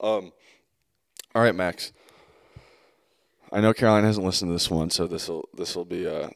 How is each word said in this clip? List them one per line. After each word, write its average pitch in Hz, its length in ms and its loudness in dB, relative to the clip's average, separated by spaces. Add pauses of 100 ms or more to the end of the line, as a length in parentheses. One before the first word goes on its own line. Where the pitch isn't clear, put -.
(260)
Um, 82 60 -20 (1040)
all 113 60 4
right, 113 140 4
Max. 90 360 -4 (1600)
I 101 80 -2
know 110 140 6
Caroline 107 300 4
hasn't 107 200 2
listened 92 260 -2
to 85 40 0
this 85 160 -2
one, 82 220 0
so 85 160 0
this'll, 82 440 -8
this'll 87 320 -8
be, 87 240 -6
uh, 78 280 -6